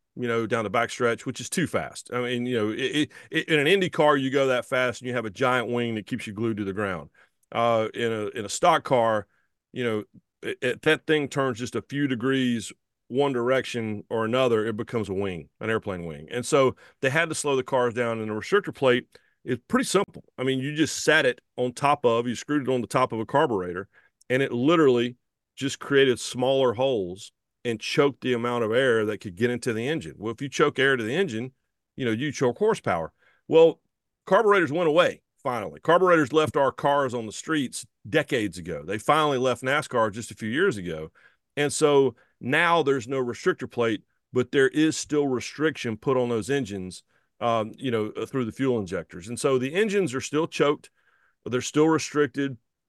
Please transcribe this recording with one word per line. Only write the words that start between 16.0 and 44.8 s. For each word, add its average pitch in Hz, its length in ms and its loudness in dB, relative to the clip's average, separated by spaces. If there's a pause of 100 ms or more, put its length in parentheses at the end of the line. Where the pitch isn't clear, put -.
wing. 78 240 -12
And 120 160 -6
so 135 300 4 (260)
they 135 80 2
had 160 200 0
to 151 60 -8
slow 143 200 -2
the 131 80 0
cars 123 300 0
down, 117 260 -2
and 110 100 -6
the 107 40 -4
restrictor 165 420 -2
plate 123 300 2 (400)
is 127 140 -4 (100)
pretty 247 160 2
simple. - 400 -2 (120)
I 127 60 -6
mean, 131 160 0
you 143 160 -6
just 147 300 -2
sat 151 200 4
it 123 140 0 (160)
on 123 160 -2
top 143 340 0
of, 120 220 2
you 117 80 -4
screwed 143 320 -4
it 135 60 0
on 127 80 0
the 104 60 -6
top 127 260 0
of 113 80 -4
a 110 40 -6
carburetor, 101 640 0 (420)
and 127 140 2
it 135 80 -2
literally 123 640 4 (400)
just 131 240 -6
created 135 400 4
smaller 127 540 0
holes 104 580 -2 (320)
and 113 160 -4
choked 143 400 0
the 127 140 -2
amount 120 320 -2
of 107 80 -2
air 117 320 2
that 107 160 -4
could 92 160 -12
get 120 120 2
into 123 220 -2
the 113 160 -4
engine. 143 300 -6
Well, 107 160 -6
if 117 80 -14
you 160 80 -8
choke 147 280 0
air 135 200 4
to 117 60 -4
the 113 120 -4
engine, 127 380 -4 (420)
you 139 80 -6
know, 117 80 0
you 131 220 -2
choke 120 240 0
horsepower. 104 560 0 (340)
Well, 160 320 6 (460)
carburetors 196 480 4
went 165 160 2
away, 147 320 2 (200)
finally. 110 380 -6
Carburetors 170 540 4
left 156 240 2
our 135 160 2
cars 143 400 0
on 117 120 -6
the 107 60 -10
streets 147 540 -6 (240)
decades 113 480 -2
ago. 80 280 -10
They 98 120 -6
finally 147 400 2
left 123 260 0
nascar 131 480 0
just 107 180 -10
a 107 60 -16
few 110 140 -8
years 156 260 0
ago. 80 340 -8 (460)
And 143 180 0
so 139 420 4 (240)
now 165 440 2
there's 135 240 0
no 135 160 -2
restrictor 123 460 -4
plate, 113 340 -2 (280)
but 123 200 0
there 135 160 6
is 156 280 0